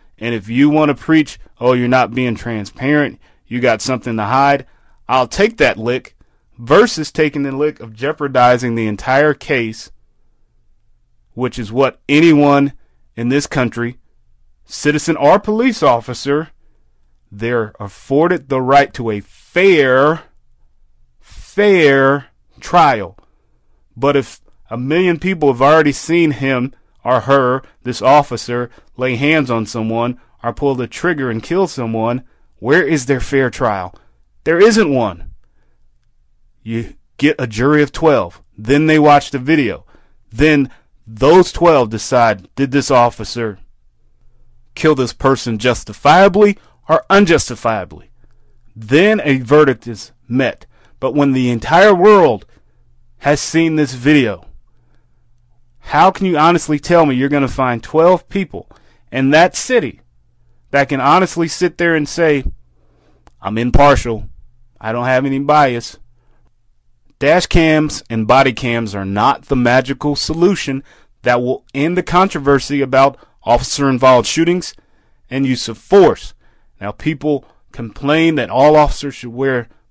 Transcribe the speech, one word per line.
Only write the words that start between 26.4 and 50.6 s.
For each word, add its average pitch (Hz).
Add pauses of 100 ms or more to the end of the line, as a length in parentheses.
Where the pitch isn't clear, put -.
or 123
her, 131 (200)
this 123
officer, 123 (260)
lay 127
hands 143
on 113
someone 117 (240)
or 117
pull 139
the 123
trigger 143
and 113
kill 185
someone, 117 (340)
where 147
is 143
their 131
fair 135
trial? 98 (500)
There 170
isn't 208
one. 101 (1300)
You 113 (240)
get 139
a 131
jury 131
of 143
twelve. 127 (140)
Then 139
they 156
watch 147
the 139
video. 127 (480)
Then 139 (360)
those 139
twelve 147
decide, 110
did 135
this 135
officer 117 (1160)
kill 156
this 127
person 123
justifiably 175 (300)
or 160
unjustifiably? 117 (640)
Then 160
a 135
verdict 135
is 113 (160)
met. 120 (320)